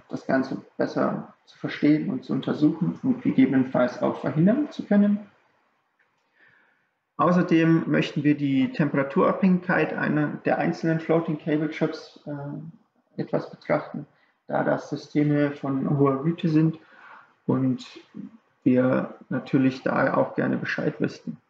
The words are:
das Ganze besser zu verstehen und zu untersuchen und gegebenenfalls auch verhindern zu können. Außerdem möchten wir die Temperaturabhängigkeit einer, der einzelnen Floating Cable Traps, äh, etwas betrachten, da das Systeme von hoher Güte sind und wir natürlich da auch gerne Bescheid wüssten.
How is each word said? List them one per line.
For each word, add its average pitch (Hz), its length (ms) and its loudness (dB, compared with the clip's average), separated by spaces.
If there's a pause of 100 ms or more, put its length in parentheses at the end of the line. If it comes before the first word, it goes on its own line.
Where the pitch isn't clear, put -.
das - 180 -10
Ganze 127 360 -2 (140)
besser - 580 -4 (120)
zu - 120 -20
verstehen 151 520 0
und 127 140 -6
zu - 80 -8
untersuchen 147 720 0
und 131 200 0
gegebenenfalls 131 760 2
auch 135 200 -2
verhindern 196 500 2
zu - 140 -10
können. 208 420 2 (1900)
Außerdem 165 720 4
möchten 156 320 0
wir 147 140 4
die 135 340 0
Temperaturabhängigkeit 170 1200 2
einer, 147 340 0 (160)
der - 140 0
einzelnen 165 420 0
Floating 165 380 0
Cable 156 320 -2
Traps, - 560 -6
äh, 147 920 -12
etwas - 300 -4
betrachten, - 560 -6 (400)
da 143 160 -2
das 143 280 -2
Systeme 147 600 0
von 139 480 -2
hoher 135 240 2
Güte 170 260 -2
sind 160 300 2 (680)
und 131 400 0 (800)
wir 127 540 2 (120)
natürlich 131 540 0
da 135 320 0
auch 135 220 0
gerne 135 200 0
Bescheid - 440 -4
wüssten. - 380 -6 (100)